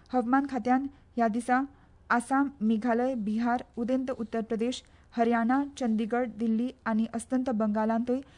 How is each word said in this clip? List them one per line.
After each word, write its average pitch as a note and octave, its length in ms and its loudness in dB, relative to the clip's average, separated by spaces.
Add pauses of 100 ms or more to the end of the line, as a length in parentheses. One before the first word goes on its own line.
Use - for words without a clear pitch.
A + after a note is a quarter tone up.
(120)
हवामान B3+ 380 2
खात्यान C4 360 0 (300)
ह्या A#3 120 2
दिसा B3 340 0 (480)
आसाम, C4+ 380 2 (120)
मेघालय, A3+ 540 0
बिहार, A#3 480 -2 (140)
उदेंत C4 340 -2
उत्तर A3+ 300 -4
प्रदेश, A3+ 420 -4 (340)
हरियाणा, A#3 460 2 (160)
चंदीगड, A#3 580 0
दिल्ली A3+ 340 0 (160)
आनी A3 280 2
अस्तंत B3+ 360 -2
बंगालांतय A3 680 0 (180)